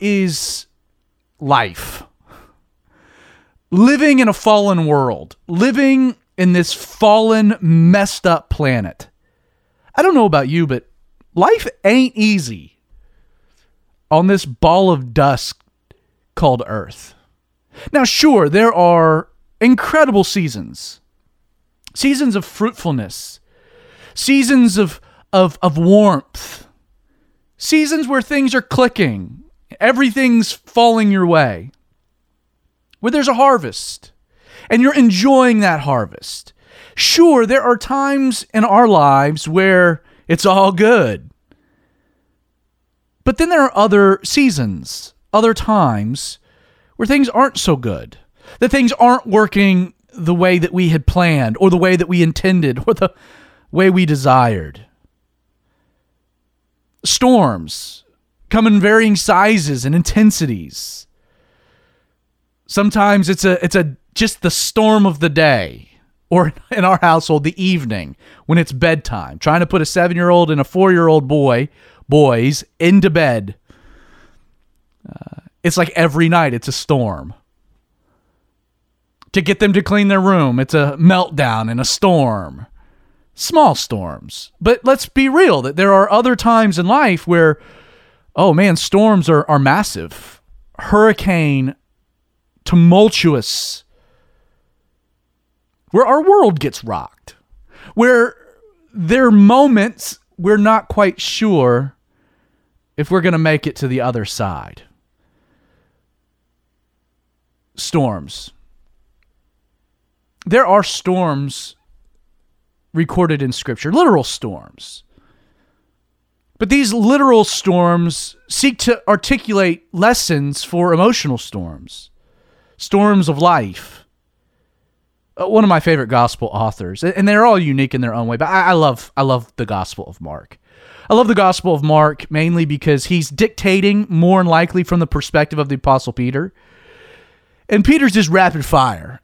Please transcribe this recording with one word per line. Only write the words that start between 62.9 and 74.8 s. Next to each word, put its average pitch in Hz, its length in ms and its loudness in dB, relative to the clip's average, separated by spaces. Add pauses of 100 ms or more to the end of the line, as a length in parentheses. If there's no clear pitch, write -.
it's 190 160 -2
a, 180 180 0
it's 175 120 -2
a, 156 200 -2 (200)
just - 260 -4
the 175 80 -2
storm 214 560 0
of 156 140 -2
the 165 80 -2
day, 123 640 -2 (400)
or 170 320 2
<laughs> - 100 -14
in 196 140 -2
our 185 160 2
household, 160 420 0
the 175 180 -6
evening 117 540 -4 (300)
when 160 120 0
it's 165 140 -2
bedtime, 123 640 -4
trying 156 220 0
to 170 80 -2
put 185 140 0
a 151 40 -2
seven-year-old 175 640 0
and 147 120 0
a - 20 0
four-year-old 170 640 2
boy, 139 400 0 (400)
boys 139 560 2 (160)
into 185 300 4
bed. 123 460 -2 (1500)